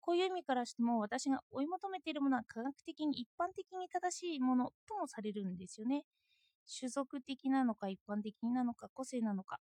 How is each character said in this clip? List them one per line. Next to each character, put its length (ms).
こ 120
う 40
い 60
う 40
意 40
味 140
か 100
ら 120
し 80
て 80
も、 180
私 280
が 120
追 120
い 40
求 220
め 120
て 100
い 40
る 60
も 80
の 80
は 100
科 160
学 200
的 240
に 140
一 160
般 200
的 200
に 120
正 280
し 200
い 40
も 140
の 180
と 100
も 120
さ 120
れ 120
る 120
ん 120
で 100
す 140
よ 60
ね。 180
種 100
族 320
的 300
な 140
の 100
か、 140
一 100
般 140
的 120
な 180
の 100
か、 220
個 100
性 160
な 140
の 80
か。 260